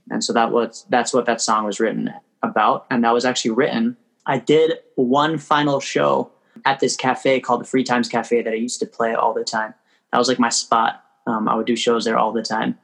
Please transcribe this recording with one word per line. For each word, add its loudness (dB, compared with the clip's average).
And -6
so -2
that 2
was, -2
that's 0
what 0
that 0
song 0
was -4
written -2
about. 0
And 0
that 4
was 2
actually 0
written, 0
I 0
did 2
one 2
final 0
show 0
at 0
this 0
cafe 0
called -2
the -12
Free 0
Times -2
Cafe 0
that -4
I -2
used -4
to -4
play -2
all 0
the -4
time. -6
That 2
was, 2
like, 0
my 2
spot. 0
Um, -2
I 0
would -2
do 0
shows 0
there 0
all 0
the -2
time. -4